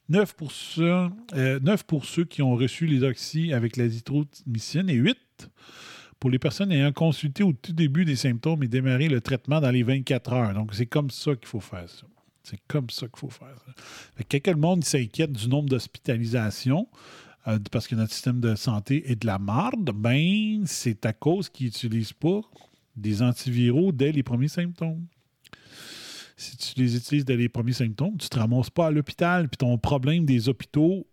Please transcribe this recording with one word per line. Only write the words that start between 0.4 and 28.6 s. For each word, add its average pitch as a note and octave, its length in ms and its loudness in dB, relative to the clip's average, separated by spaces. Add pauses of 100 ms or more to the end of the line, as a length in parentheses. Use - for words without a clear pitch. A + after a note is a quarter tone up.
ceux, F3 560 0 (260)
euh, C3 260 2
neuf D3+ 220 2
pour D3 220 -2
ceux - 200 -2
qui - 160 -6
ont C3 140 4
reçu B2+ 320 0
l'hydroxy D3+ 680 0
avec A#2 240 0
l'azithromycine B2+ 1120 -2
et E3 60 2
huit - 560 0 (680)
pour B2+ 100 0
les B2+ 80 2
personnes G3 320 -2
ayant C#3+ 220 2
consulté D#3 500 0
au F#3+ 100 4
tout - 200 -6
début D#3+ 320 2
des D3+ 120 0
symptômes C#3 460 0
et B2+ 60 0
démarré C3 400 2
le B2+ 120 2
traitement C3+ 400 0
dans C3 120 2
les B2 100 4
vingt-quatre B2+ 500 0
heures. A#2 220 2
Donc, G#2+ 180 -2
c'est A2 140 -2
comme D3 240 0
ça D3 240 -2
qu'il - 140 -12
faut A2+ 100 -6
faire F2+ 320 -12
ça. - 160 -20 (380)
C'est - 240 -14
comme C3+ 220 -2
ça - 180 -10
qu'il - 100 -20
faut C3+ 100 -10
faire C3 280 -20 (100)
ça. C3 60 -20 (420)
Fait - 100 -8
que - 120 -2
quand F3+ 180 2
le D3+ 60 2
monde E3+ 240 2
s'inquiète D3 480 0
du A2+ 160 -4
nombre C#3+ 200 2
d'hospitalisations, A#2+ 1200 0 (580)
euh, A2 120 2 (120)
parce A2+ 160 -2
que - 80 -6
notre A2 200 0
système B2 260 -2
de A2+ 140 2
santé B2+ 560 -2
est A2 100 -2
de A2+ 60 -2
la G2 120 0
marde, C#3+ 560 -2
ben, F3+ 680 2
c'est - 400 -4
à A2 80 0
cause F3 380 0
qu'ils B2+ 160 -6
n'utilisent A2+ 480 -4
pas F#3 260 0 (560)
des G#2 240 -2
antiviraux B2 720 2
dès C#3 200 2
les C#3+ 100 0
premiers B2+ 260 0
symptômes. E3+ 560 -6 (1300)
Si - 200 -14
tu - 240 -6
les A#2+ 160 2
utilises C#3 300 -2
dès B2+ 100 2
les A#2+ 140 2
premiers B2 240 -2
symptômes, C3+ 420 -2
tu - 140 -8
te C3 80 -2
ramasses A#2+ 320 2